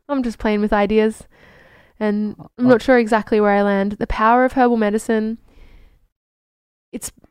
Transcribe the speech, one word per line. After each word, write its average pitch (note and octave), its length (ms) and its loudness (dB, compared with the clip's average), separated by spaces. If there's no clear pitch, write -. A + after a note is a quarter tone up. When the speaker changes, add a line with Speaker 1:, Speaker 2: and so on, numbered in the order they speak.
Speaker 1:
I'm C#4 160 -4
just A3+ 160 -6
playing G#3 220 0
with G#3 120 0
ideas, G#3+ 500 0
and G#3 360 -4
I'm B3 100 -2
Speaker 2:
I - 20 4
Speaker 1:
not A#3+ 120 6
sure C4 160 2
exactly A3 440 0
where G#3 100 2
I G3+ 100 2
land. G3+ 320 0
The - 140 -8
power A#3+ 380 2
of B3+ 80 -2
herbal B3 240 2
medicine, A3 600 -2
it's - 200 -14